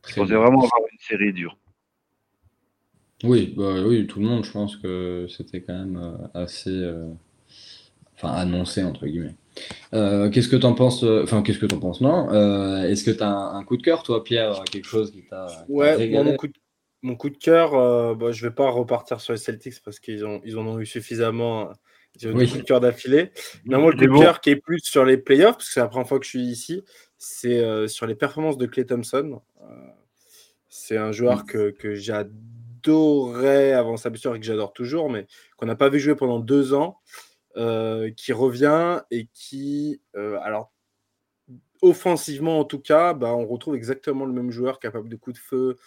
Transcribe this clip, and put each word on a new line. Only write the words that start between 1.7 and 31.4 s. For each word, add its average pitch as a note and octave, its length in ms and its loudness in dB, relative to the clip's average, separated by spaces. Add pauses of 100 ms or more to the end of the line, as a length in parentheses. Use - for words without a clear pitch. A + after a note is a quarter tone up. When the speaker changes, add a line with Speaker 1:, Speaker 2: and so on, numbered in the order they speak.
Speaker 2:
Oui, A#2 320 4
bah F#2+ 280 -2
oui, A2 220 2
tout - 140 -10
le G#2+ 60 0
monde, A2+ 180 -2
je - 80 -14
pense G#2 240 -6
que F2+ 520 -8
c'était F2+ 320 -12
quand F2+ 140 -12
même, F#2 220 -8
euh, F2 320 -12 (120)
assez, F2+ 300 -8
euh, E2+ 380 -6 (1040)
enfin, D#2+ 180 -6
annoncé, F2+ 520 -2
entre D2 220 -6
guillemets. D#2 280 -8 (580)
Euh, G#2 380 2
qu'est-ce B2 180 2
que C3 80 4
t'en B2+ 180 4
penses, B2 280 2
euh, A2 220 4
enfin, G#2+ 180 0
qu'est-ce F#2+ 160 0
que G#2+ 80 -2
t'en G2 140 -2
penses, F2+ 200 -6
non ? D3+ 320 2
Euh, G2 520 2
est-ce G2+ 200 0
que A#2 60 2
t'as G#2+ 180 0
un, G2 300 -4
un F#2+ 60 -10
coup B2 120 -2
de B2+ 60 -4
cœur, E3 200 2
toi, A2+ 220 -2
Pierre, A2 400 -2
quelque F#2+ 220 -10
chose A2 240 -2
qui G2 160 -20
t'a, F#2 200 -12
qui F2 100 -12
t'a - 120 -20
Speaker 3:
Ouais, C#3+ 220 4
moi, D#3 60 4
Speaker 2:
régalé ? A#2 340 2
Speaker 3:
mon C#3 60 0
coup D3 100 -8
de, C#3+ 80 -10 (480)
mon B2+ 140 -6
coup C#3+ 140 -6
de C#3+ 60 -20
cœur, E3 380 4
euh, A#2+ 400 2
bah, A#2 160 -4
je A2+ 160 -8
vais A#2 80 -6
pas C#3 160 2
repartir A#2+ 500 -4
sur - 120 -8
les A2+ 60 -4
Celtics A#2 460 -12
parce G#2 140 -18
qu'ils G#2 260 -10
ont, G#2 200 -8
ils A2+ 140 -12
en A2 80 -8
ont A2+ 120 -6
eu A2 80 -8
suffisamment, A2+ 840 -4
euh, - 20 -18 (420)
ils A2+ 140 -10
ont - 20 -4
eu A2+ 40 -4
deux A#2+ 60 2
Speaker 2:
Oui. B2 80 6
Speaker 3:
coups B2+ 120 -4
de - 60 -14
cœur B2+ 140 4
d'affilée. B2+ 520 2 (320)
Mais C3 140 0
moi, D#3+ 120 8
le D3 60 2
coup C3 60 4
Speaker 1:
C'est C3 40 8
Speaker 3:
de C3 60 6
Speaker 1:
bon. C#3+ 80 10
Speaker 3:
cœur E3 200 8
qui D3 100 2
est C#3+ 60 6
plus E3 240 -4
sur - 240 4
les C3 140 8
playoffs, D#3 380 6
parce - 100 -16
que - 60 -12
c'est C3+ 80 0
la A#2+ 80 2
première A#2+ 200 -6
fois C#3 120 0
que C3+ 40 -14
je - 60 -14
suis B2+ 120 -6
ici, B2 400 -8 (360)
c'est, - 400 -4
euh, A2 300 0
sur A2 180 -8
les A2 80 -4
performances D3 440 -4
de B2 80 -2
Klay B2 180 -4
Thompson. B2+ 580 -6 (200)
Euh, - 20 -20 (1040)
c'est - 280 -8
un G#2+ 140 -2
joueur A#2 320 0